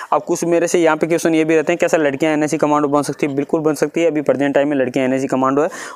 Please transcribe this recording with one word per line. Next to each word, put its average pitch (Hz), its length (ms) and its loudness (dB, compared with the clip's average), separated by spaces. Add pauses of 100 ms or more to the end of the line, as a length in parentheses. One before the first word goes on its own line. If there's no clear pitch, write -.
(140)
अब 147 100 0
कुछ 170 200 -4
मेरे 170 240 0
से 180 120 0
यहाँ 160 180 2
पे 165 100 -2
question 165 280 0
ये 160 100 2
भी 160 100 2
रहते 156 180 0
हैं, 170 40 -2
"क्या 170 120 0
सर, 170 100 2
लड़कियाँ 151 340 0
एनएसजी 151 240 0
commando 147 300 2
बन 143 140 2
सकती 143 240 -4
है?" 139 100 -4
बिल्कुल 147 260 -2
बन 151 120 0
सकती 151 280 -2
है। 170 60 2
अभी 151 140 0
present 139 340 0
time 139 120 4
में 147 100 -2
लड़कियाँ 131 280 0
एनएसजी 131 220 0
कमांडो 131 340 0
है, 170 80 0 (260)